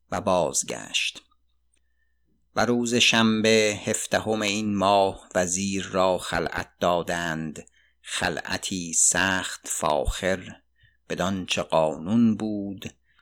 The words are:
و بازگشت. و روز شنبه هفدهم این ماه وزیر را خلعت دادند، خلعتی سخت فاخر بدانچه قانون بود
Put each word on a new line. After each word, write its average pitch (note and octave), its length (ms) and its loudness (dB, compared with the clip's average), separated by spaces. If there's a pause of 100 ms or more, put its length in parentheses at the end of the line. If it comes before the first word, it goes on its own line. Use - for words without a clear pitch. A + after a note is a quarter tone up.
(120)
و F#2 100 -2
بازگشت. C#2 1000 -2 (1300)
و G#2+ 100 2
روز A#2+ 300 0
شنبه A2 920 4
هفدهم A2 560 -2
این G#2 340 -2
ماه G2 600 2
وزیر F#2 500 0
را F#2 320 2
خلعت E2+ 520 -4 (100)
دادند، E2+ 920 -2 (320)
خلعتی - 920 -6
سخت F#2 760 0
فاخر F2+ 920 -2 (480)
بدانچه F#2 520 -2
قانون D#2+ 760 2
بود G2+ 560 -6 (280)